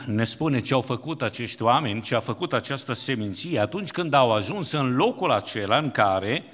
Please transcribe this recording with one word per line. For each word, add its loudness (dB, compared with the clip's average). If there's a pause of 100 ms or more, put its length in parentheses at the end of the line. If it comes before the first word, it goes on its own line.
ne 0
spune 0
ce -2
au 4
făcut -6
acești -4
oameni, 2
ce -2
a 4
făcut -4
această -2
seminție -4
atunci -2
când -4
au 6
ajuns -2
în 0
locul 2
acela 2
în 0
care, 2 (100)